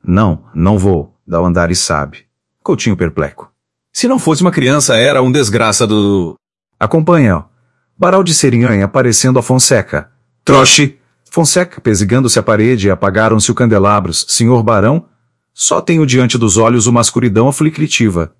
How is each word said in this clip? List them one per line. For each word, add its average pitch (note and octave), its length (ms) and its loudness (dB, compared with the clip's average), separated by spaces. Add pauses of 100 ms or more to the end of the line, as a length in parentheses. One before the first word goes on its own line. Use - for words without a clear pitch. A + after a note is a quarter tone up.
Não, F2+ 400 0 (100)
não F#2 240 0
vou, F2+ 380 0 (100)
dá E2+ 160 -4
o F2+ 40 0
andar F2 260 0
e F2+ 60 0
sabe. D2 480 -6 (360)
Coutinho A2+ 360 -2
perpleco. D#2+ 560 -6 (400)
Se - 120 -4
não C4 140 0
fosse D#3+ 220 -2
uma F3+ 100 2
criança, C#3 460 0
era C3 240 2
um B2+ 100 0
desgraça A2 560 0
do G2+ 480 0 (420)
Acompanha, D#3 600 2
ó. E2 60 -8 (540)
Baral F#3 240 2
de F3 120 -2
Serinhanha A#2 500 0
aparecendo B2+ 560 0
a - 20 0
Fonseca. A#2 720 -2 (320)
Troche! C#3 540 2 (340)
Fonseca, F3 480 -2
pesigando-se A2 580 0
à G#2 60 0
parede, G#2+ 480 0
apagaram-se G#2+ 580 0
os A#2 60 0
candelabros. G2+ 720 0
Senhor A#2 340 0
Barão? A2+ 440 0 (480)
Só - 280 -4
tenho D#3+ 240 0
diante B2+ 320 0
dos A2 180 0
olhos A2+ 320 2
uma A#2+ 140 2
escuridão A#2 480 0
aflitiva. C3 920 -2